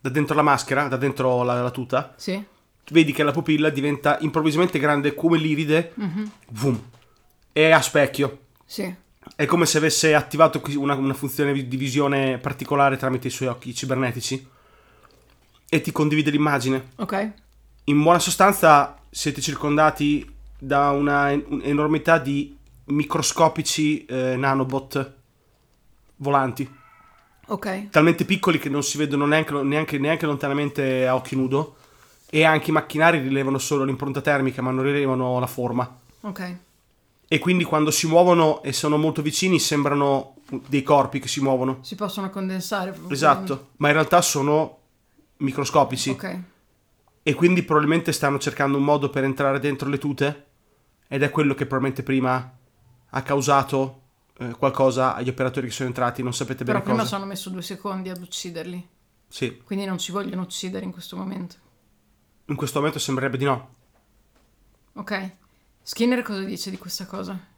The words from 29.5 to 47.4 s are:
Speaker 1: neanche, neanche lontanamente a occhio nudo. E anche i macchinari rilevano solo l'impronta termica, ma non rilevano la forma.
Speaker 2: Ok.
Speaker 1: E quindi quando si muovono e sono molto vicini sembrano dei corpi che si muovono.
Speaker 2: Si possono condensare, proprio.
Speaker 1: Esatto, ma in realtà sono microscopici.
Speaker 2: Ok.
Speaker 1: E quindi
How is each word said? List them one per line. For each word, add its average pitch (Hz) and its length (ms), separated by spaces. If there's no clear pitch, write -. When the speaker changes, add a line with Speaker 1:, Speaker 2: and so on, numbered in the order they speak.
Speaker 1:
neanche, 147 360
neanche 156 280
lontanamente 139 840
a 127 80
occhio 127 220
nudo. 135 380
E 156 140
anche 160 280
i - 20
macchinari 156 460
rilevano 135 380
solo 139 280
l'impronta 135 360
termica, 135 400
ma 127 100
non 131 120
rilevano 131 560
la 123 80
forma. 123 500
Speaker 2:
Ok. 185 340
Speaker 1:
E 180 100
quindi 180 240
quando 151 280
si 165 160
muovono 170 560
e 135 100
sono 151 240
molto 156 240
vicini 160 380
sembrano 143 760
dei 135 160
corpi 143 360
che - 80
si - 140
muovono. 131 400
Speaker 2:
Si - 140
possono 190 340
condensare, 190 640
proprio. 160 220
Speaker 1:
Esatto, 135 640
ma 147 100
in 147 60
realtà 160 280
sono 147 560
microscopici. 135 720
Speaker 2:
Ok. 180 280
Speaker 1:
E 147 100
quindi 175 300